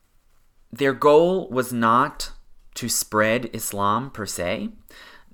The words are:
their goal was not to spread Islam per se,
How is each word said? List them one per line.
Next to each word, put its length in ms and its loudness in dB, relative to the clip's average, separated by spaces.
their 200 0
goal 560 4
was 240 -4
not 600 0
to 140 -8
spread 640 0
Islam 580 -2
per 160 -10
se, 440 -6